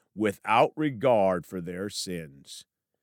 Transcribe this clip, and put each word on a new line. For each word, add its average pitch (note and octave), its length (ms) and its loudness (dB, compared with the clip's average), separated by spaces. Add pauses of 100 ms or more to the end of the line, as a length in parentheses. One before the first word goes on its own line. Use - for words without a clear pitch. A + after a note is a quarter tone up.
(140)
without G#2+ 600 2
regard A2 720 2
for F#2+ 140 -10
their F2+ 280 -8
sins." D#2+ 760 -12 (360)